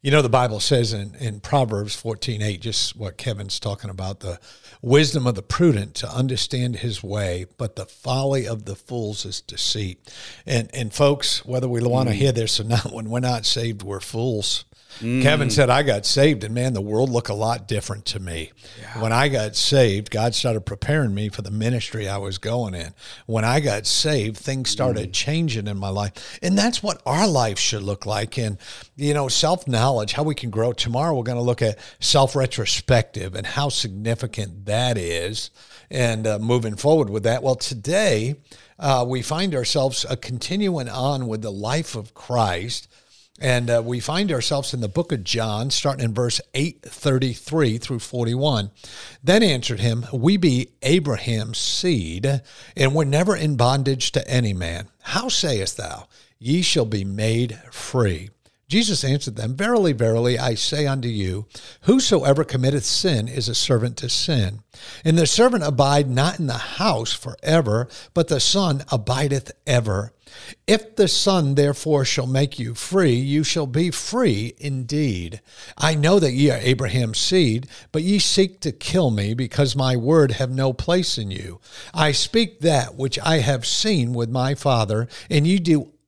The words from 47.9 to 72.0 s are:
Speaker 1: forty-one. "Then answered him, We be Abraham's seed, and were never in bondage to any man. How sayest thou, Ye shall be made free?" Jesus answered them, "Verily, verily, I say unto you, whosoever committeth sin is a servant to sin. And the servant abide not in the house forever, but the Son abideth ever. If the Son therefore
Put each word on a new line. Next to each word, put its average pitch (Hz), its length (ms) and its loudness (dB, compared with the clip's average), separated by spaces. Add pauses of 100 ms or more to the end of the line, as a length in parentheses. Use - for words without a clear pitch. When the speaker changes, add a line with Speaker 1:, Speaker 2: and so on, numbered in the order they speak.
Speaker 1:
forty-one. 120 680 0 (540)
"Then 185 180 6
answered 127 380 0
him, 117 340 0
We 147 240 4
be 135 320 2 (140)
Abraham's 123 760 0
seed, 123 840 0 (360)
and 135 160 4
were 156 120 4
never 170 300 2
in 156 200 0
bondage 131 560 2
to - 180 -2
any 120 240 2
man. 87 340 -6 (140)
How 233 280 -4
sayest 110 480 -2
thou, - 300 -10 (300)
Ye 143 240 0
shall 147 240 2
be 107 180 -2
made 110 560 -2 (120)
free?" 98 580 -2 (440)
Jesus 208 300 2
answered 135 320 -2
them, 113 200 -4
"Verily, 202 380 2
verily, 117 460 2
I 127 160 0
say 147 320 0
unto 135 200 -2
you, 101 380 -2 (360)
whosoever 156 600 4
committeth 131 420 0
sin 123 420 0
is 120 200 -4
a 117 60 -4
servant 120 440 0
to 120 120 -6
sin. 107 520 0 (440)
And 160 100 4
the 165 120 4
servant 226 360 4
abide 143 460 4
not 139 300 0
in 156 80 0
the 120 60 -2
house 117 600 -2
forever, 123 760 0 (280)
but 165 140 2
the 143 100 2
Son 160 500 2
abideth 131 640 0 (160)
ever. 110 440 0 (540)
If 214 300 2
the 202 120 6
Son 170 460 2
therefore 143 500 2